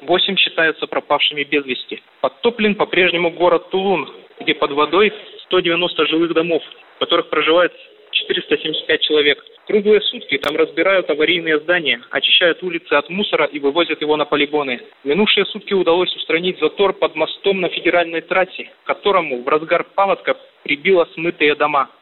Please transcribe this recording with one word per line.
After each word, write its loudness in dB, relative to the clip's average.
Восемь 2
считаются 0
пропавшими -2
без -2
вести. -8
Подтоплен -2
по-прежнему 0
город 2
Тулун, -2
где -2
под -2
водой 2
сто 0
девяносто 0
жилых 0
домов, 0
в -10
которых -2
проживает 2
четыреста -2
семьдесят -6
пять 0
человек. 2
Круглые 4
сутки -6
там -4
разбирают 0
аварийные 0
здания, 0
очищают 2
улицы -4
от 2
мусора -2
и -6
вывозят 0
его 0
на 0
полигоны. -2
В -8
минувшие 2
сутки -8
удалось 2
устранить -4
затор 2
под -2
мостом -2
на -2
федеральной 0
трассе, -4
к -20
которому -2
в -4
разгар 0
паводка 0
прибило 2
смытые 0
дома. 0